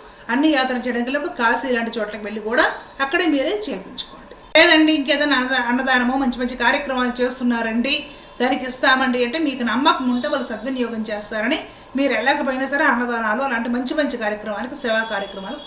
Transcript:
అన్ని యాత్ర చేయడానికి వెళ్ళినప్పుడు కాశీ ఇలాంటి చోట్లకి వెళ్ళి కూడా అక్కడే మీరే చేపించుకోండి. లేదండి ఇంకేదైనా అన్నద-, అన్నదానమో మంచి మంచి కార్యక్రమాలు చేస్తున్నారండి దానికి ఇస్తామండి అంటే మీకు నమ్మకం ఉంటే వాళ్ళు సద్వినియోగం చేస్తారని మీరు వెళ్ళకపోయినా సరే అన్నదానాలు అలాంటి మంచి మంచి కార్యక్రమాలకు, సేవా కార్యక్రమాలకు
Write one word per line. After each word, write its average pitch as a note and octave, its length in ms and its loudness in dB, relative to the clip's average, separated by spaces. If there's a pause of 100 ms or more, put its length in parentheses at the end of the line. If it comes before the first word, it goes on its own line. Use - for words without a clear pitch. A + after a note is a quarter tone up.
(300)
అన్ని C#4 180 2
యాత్ర C4 260 2
చేయడానికి A#3+ 380 -2
వెళ్ళినప్పుడు D4 260 -4
కాశీ B3 300 2
ఇలాంటి A3+ 320 -2
చోట్లకి G#3 240 -6
వెళ్ళి G#3+ 180 -8
కూడా A#3 240 2 (360)
అక్కడే F4 240 0
మీరే D#4 440 0
చేపించుకోండి. - 920 -4
లేదండి D#4 340 6
ఇంకేదైనా C#4+ 420 2
అన్నద-, B3+ 320 0
అన్నదానమో B3+ 500 2
మంచి B3+ 220 -2
మంచి B3 160 -2
కార్యక్రమాలు B3 680 0
చేస్తున్నారండి A#3+ 840 0 (360)
దానికి C4 260 0
ఇస్తామండి B3+ 580 2
అంటే A#3+ 140 -2
మీకు C4 240 -2
నమ్మకం C4 460 2
ఉంటే B3 180 0
వాళ్ళు C4+ 200 -2
సద్వినియోగం A#3 640 -4
చేస్తారని G#3+ 500 -2 (360)
మీరు C4+ 180 2
వెళ్ళకపోయినా C4+ 520 0
సరే C#4+ 180 0
అన్నదానాలు A#3+ 580 0
అలాంటి B3 280 -2
మంచి C4 240 0
మంచి C4+ 240 0
కార్యక్రమాలకు, G#3 580 -6
సేవా A3 240 -2
కార్యక్రమాలకు G3+ 680 -6